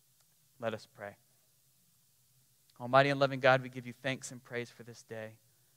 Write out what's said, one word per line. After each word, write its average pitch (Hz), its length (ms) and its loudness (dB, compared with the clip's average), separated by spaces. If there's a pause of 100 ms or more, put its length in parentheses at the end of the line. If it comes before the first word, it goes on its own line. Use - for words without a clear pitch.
(580)
Let 113 160 -4
us 107 100 -14 (120)
pray. 101 200 -14 (1600)
Almighty 135 300 4
and 139 100 0
loving 135 180 2
God, 131 240 6
we 127 60 -12
give 127 180 -12
you 120 60 -12
thanks 131 400 -8
and 120 100 -18
praise 120 260 -8
for - 140 -20
this 113 220 -20
day. 110 340 -14 (380)